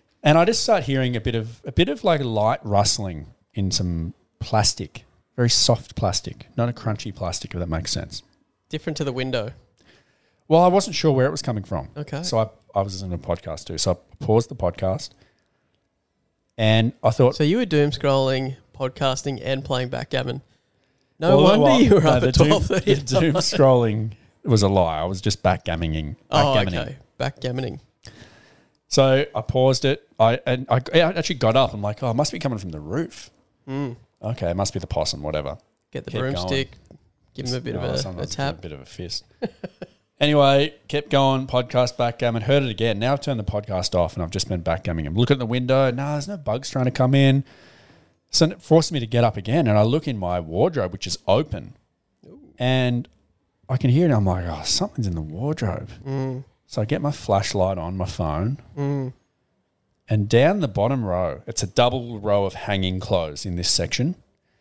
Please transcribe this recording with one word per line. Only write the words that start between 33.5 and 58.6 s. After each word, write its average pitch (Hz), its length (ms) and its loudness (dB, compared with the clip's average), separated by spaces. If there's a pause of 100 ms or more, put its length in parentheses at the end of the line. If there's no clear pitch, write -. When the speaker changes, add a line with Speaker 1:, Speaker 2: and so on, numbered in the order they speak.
Speaker 2:
Mm. 135 280 -6 (260)
Speaker 1:
Okay, 104 280 -4
it 87 60 -2
must 98 160 -2
be 95 80 -6
the - 60 -8
possum, 78 360 -4
whatever. 73 360 -6 (340)
Speaker 2:
Get 135 120 -10
the - 60 -14
Speaker 1:
Kept - 120 -6
going. 131 120 -4
Speaker 2:
broomstick, 135 360 -4 (640)
give 139 120 -10
him 123 80 -4
a 127 60 -6
bit 117 160 -8
of - 60 -6
Speaker 1:
Oh, - 60 -4
Speaker 2:
a, 131 40 -4
a 131 60 -4
Speaker 1:
sometimes 131 320 -8
give - 60 -8
Speaker 2:
tap. 139 220 -4
Speaker 1:
a - 40 -18
bit 80 100 -12
of 71 80 -14
a 65 60 -20
fist. - 380 -10 (180)
<laughs> 190 80 -8 (720)
Anyway, 147 520 4 (120)
kept 147 220 -4
going, 135 380 2
podcast 127 500 0
backgammon, 117 460 -2
heard 139 200 4
it 131 60 -2
again. 110 300 -2
Now 123 160 0
I've 139 80 -4
turned 127 180 -2
the 104 40 -6
podcast 98 540 -4
off 85 140 2
and 90 100 -4
I've 82 80 -4
just - 200 -4
been 90 120 -2
backgammoning. 80 440 -2
I'm 73 80 -6
looking 120 220 2
at - 20 -6
the 123 80 -4
window. 127 440 0
No, 135 220 -4
there's 147 160 -6
no 202 80 -8
bugs 127 320 -6
trying 131 160 -2
to 131 60 0
come 131 240 2
in. 139 280 6 (840)
So - 160 2
it 165 160 0
forced 160 320 4
me 147 80 -2
to 117 60 -4
get 117 180 2
up 107 140 0
again, 107 280 0
and 107 120 4
I 104 40 6
look 127 240 0
in 120 120 -4
my 90 200 -2
wardrobe, 92 540 0
which - 140 -10
is 90 100 -6 (100)
open, 101 460 0 (540)
Speaker 2:
Ooh. 233 120 -20 (200)
Speaker 1:
and 123 500 0 (580)
I 127 120 -2
can 135 100 2
hear 156 220 4
it. - 20 4
I'm 107 140 2
like, 90 200 0
"Oh, 78 160 -8
something's - 440 -2
in 90 80 -2
the 80 80 -4
wardrobe." 107 640 -6 (180)
Speaker 2:
Mm. 135 380 -6 (220)
Speaker 1:
So - 160 -4
I - 20 0
get - 160 -2
my 143 120 -2
flashlight 98 640 0
on 85 180 -6
my 92 80 -2
phone, 90 540 -2 (180)